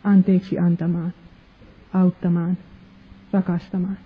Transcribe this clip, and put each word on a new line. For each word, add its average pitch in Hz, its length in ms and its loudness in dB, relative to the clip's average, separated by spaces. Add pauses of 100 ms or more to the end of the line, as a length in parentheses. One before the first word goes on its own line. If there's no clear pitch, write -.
anteeksi 190 560 2
antamaan, 170 540 -2 (800)
auttamaan, 180 640 0 (720)
rakastamaan. 185 760 -4